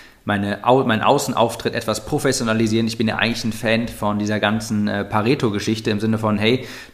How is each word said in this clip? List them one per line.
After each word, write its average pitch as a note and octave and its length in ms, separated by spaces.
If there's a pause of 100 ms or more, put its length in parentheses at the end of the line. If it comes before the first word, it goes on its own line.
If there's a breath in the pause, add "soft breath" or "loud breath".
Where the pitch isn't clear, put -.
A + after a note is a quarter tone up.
(240 loud breath)
meine G2+ 400
Au-, B2+ 200
meinen A2 180
Außenauftritt A#2+ 720
etwas G#2+ 300
professionalisieren. A2+ 840
Ich A2 100
bin A2+ 120
ja G#2 80
eigentlich A2+ 260
ein A2 100
Fan A2+ 360
von G#2 320
dieser G#2 180
ganzen, G#2+ 480
äh, G2+ 180
Pareto-Geschichte A2 840
im G#2 80
Sinne A2 200
von, G#2+ 200
hey, A#2 260 (300 loud breath)